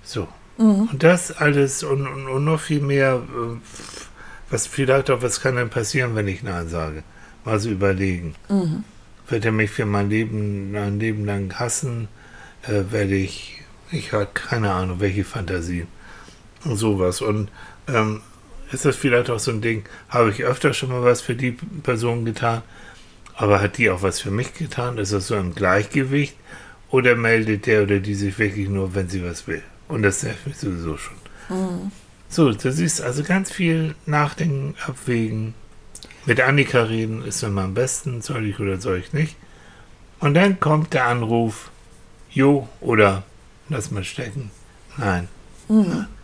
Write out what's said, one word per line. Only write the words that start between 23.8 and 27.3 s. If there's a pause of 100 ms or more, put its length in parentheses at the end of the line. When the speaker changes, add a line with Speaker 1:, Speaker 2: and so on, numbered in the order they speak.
Speaker 1:
auch
was
für
mich
getan?
Ist
das
so
im
Gleichgewicht? (540)
Oder
meldet